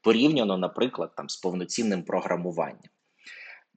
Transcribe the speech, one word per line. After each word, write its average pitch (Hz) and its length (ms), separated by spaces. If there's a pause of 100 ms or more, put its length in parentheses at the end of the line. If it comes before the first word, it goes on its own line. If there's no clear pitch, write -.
порівняно, 127 560
наприклад, 90 600
там, 73 120
з - 80
повноцінним 90 680
програмуванням. 87 840 (880)